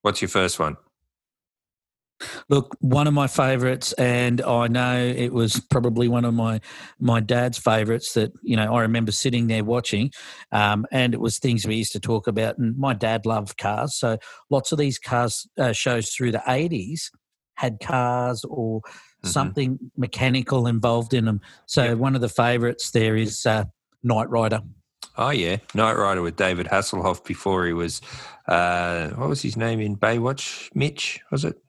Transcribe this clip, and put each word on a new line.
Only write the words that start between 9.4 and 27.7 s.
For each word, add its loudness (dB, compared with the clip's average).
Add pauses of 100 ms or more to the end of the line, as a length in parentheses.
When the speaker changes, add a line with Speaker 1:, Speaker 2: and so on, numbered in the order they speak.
Speaker 2:
there 0
watching, 0 (400)
um, 2
and 2
it -4
was -2
things 0
we 0
used -2
to -6
talk -2
about. -2
And 0
my 0
dad 0
loved -2
cars, -2
so 0 (320)
lots 0
of 0
these 0
cars, -2 (120)
uh, 2
shows -2
through -2
the -2
eighties -2 (440)
had -4
cars -2
or -4
Speaker 1:
Mm-hmm. -14
Speaker 2:
something 0 (180)
mechanical 0
involved 2
in 2
'em. 0 (260)
So 2
Speaker 1:
Yep. 0
Speaker 2:
one 2
of 2
the 0
favourites 0
there 4
is, -2
uh, 2 (400)
Knight 2
Rider. 2 (560)
Speaker 1:
Oh, 0
yeah. 0 (180)
Knight 4
Rider 2
with -4
David 0
Hasselhoff 0
before 0
he 0